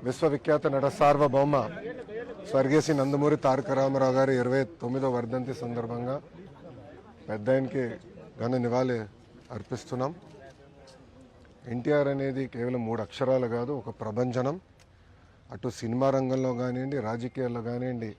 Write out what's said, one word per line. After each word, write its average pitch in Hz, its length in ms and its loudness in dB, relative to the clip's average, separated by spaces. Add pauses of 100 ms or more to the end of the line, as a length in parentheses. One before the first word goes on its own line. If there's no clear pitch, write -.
విశ్వవిఖ్యాత 147 680 2
నట 139 140 2 (120)
సార్వభౌమ 143 560 6 (920)
స్వర్గీయ 135 360 4
శ్రీ 160 140 2
నందమూరి 143 460 4
తారక 131 340 2
రామారావు 135 380 4
గారి 135 240 4
ఇరవై 127 200 2 (200)
తొమ్మిదో 131 340 -2
వర్ధంతి 123 460 -4
సందర్భంగా 120 540 -4 (1120)
పెద్ద 107 280 -4
ఆయనకి 135 280 0 (580)
ఘన 117 120 0 (120)
నివాళి 123 320 0 (580)
అర్పిస్తున్నాం. 127 580 -6 (1600)
ఎన్టీఆర్ 139 400 2
అనేది 135 320 -2 (100)
కేవలం 123 320 -2
మూడు 113 200 -2
అక్షరాలు 127 480 2
కాదు, 120 260 -4
ఒక - 80 -10 (140)
ప్రభంజనం. 123 520 0 (1000)
అటు 123 160 -6 (100)
సినిమా 123 360 2
రంగంలో 131 440 0
కానివ్వండి, 127 380 -4 (100)
రాజకీయాల్లో 120 600 -4
కానివ్వండి 120 480 -4